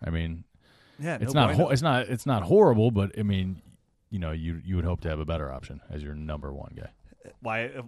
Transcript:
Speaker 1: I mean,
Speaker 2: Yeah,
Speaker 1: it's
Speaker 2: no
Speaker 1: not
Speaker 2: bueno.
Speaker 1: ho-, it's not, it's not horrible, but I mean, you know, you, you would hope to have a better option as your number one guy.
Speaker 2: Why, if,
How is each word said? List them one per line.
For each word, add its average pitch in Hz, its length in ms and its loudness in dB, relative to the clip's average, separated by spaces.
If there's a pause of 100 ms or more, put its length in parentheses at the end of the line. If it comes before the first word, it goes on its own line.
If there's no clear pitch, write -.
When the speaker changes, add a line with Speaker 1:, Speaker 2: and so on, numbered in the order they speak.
Speaker 1:
I 82 60 -4
mean, 82 340 -2 (560)
Speaker 2:
Yeah, 156 220 -4
Speaker 1:
it's 131 120 -2
Speaker 2:
no 147 80 6
Speaker 1:
not 113 80 6
Speaker 2:
bueno. 151 160 4
Speaker 1:
ho-, - 60 0
it's 135 100 2
not, 127 260 2
it's - 180 -4
not 120 180 0
horrible, 123 460 6
but 101 300 0
I 107 40 0
mean, 95 380 0 (480)
you 107 100 -6
know, 82 120 -4
you, 80 340 -4
you 92 120 -2
would 85 80 0
hope 87 160 -2
to 82 80 -4
have 78 100 -2
a 78 60 -2
better 76 260 -4
option 65 380 -12
as 76 120 -8
your 73 140 -8
number 76 360 -8
one 69 240 -14
guy. - 140 -14 (520)
Speaker 2:
Why, 113 220 -4
if, 131 240 -10